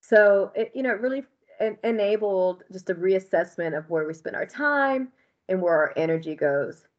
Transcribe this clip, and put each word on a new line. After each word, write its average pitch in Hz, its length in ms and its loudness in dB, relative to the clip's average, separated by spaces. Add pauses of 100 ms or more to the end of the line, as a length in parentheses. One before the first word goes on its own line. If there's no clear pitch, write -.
So 202 540 6
it, 226 200 -2
you 262 80 -4
know, 254 80 0
it 208 100 -4
really 262 220 -4 (360)
en-, 214 240 -2
enabled 202 880 0
just 185 180 -16
a 180 60 0
reassessment 175 800 -2
of 156 120 -10
where 160 160 -2
we 160 80 -6
spend - 220 -10
our - 100 -4
time 269 680 -2 (380)
and 185 120 0
where 175 120 2
our 156 220 2
energy 160 400 -2
goes. 143 520 -2 (120)